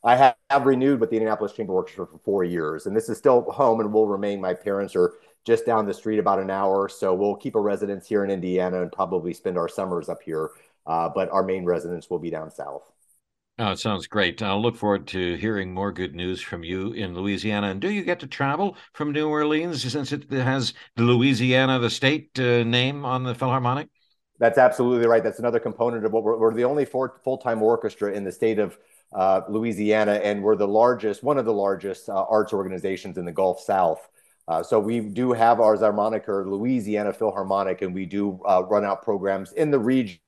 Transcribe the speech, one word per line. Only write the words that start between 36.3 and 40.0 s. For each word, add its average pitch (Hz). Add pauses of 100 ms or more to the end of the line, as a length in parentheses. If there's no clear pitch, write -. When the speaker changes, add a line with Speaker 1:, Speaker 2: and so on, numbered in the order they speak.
Speaker 1:
Louisiana 104
Philharmonic, 95
and 92
we 95
do, 98
uh, 92
run 104
out 98
programs 98
in 156
the 143
region 117